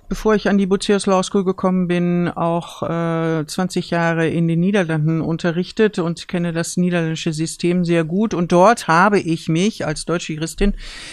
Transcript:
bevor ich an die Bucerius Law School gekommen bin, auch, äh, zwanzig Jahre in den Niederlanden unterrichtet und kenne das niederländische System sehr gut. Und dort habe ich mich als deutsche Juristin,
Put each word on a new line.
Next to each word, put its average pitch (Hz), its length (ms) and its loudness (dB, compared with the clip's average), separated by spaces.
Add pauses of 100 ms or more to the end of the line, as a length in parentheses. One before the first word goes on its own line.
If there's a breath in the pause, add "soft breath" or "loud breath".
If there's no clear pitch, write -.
bevor - 280 0
ich 208 120 0
an 196 100 4
die 196 100 2
Bucerius 202 380 0
Law 190 160 2
School 202 220 0
gekommen 185 460 0
bin, 175 400 0
auch, 170 520 -4
äh, 165 640 -2
zwanzig 180 440 -4
Jahre 165 400 0
in 165 180 0
den 165 140 2
Niederlanden 165 580 2
unterrichtet 175 800 0
und 170 300 -4
kenne 175 240 -2
das 165 240 -4
niederländische 170 560 0
System 170 500 0
sehr 170 220 2
gut. 196 280 -2
Und 170 200 0
dort 190 340 6
habe 185 320 4
ich - 300 -4
mich 175 360 0
als 151 200 -6
deutsche 170 260 -4
Juristin, 160 440 0 (380 loud breath)